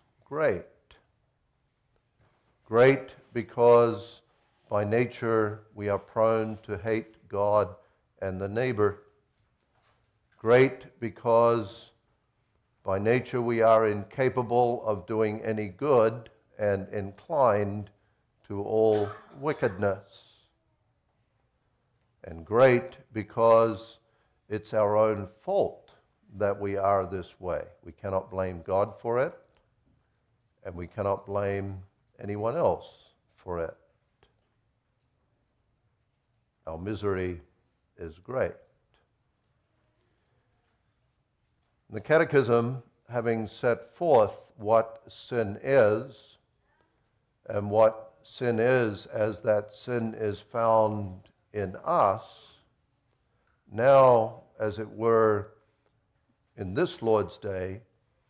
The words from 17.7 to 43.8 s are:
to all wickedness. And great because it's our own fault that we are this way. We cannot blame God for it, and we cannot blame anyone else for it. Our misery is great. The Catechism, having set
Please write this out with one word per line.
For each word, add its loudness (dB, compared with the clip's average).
to -8
all 2
wickedness. -4
And -14
great 2
because 2
it's -8
our 2
own 0
fault -4
that -2
we -6
are 0
this -12
way. -6
We -20
cannot -6
blame -8
God -2
for -4
it, -4
and -12
we -12
cannot -4
blame -6
anyone -6
else 0
for -8
it. -10
Our -12
misery -6
is -16
great. -4
The -8
Catechism, 2
having -2
set -4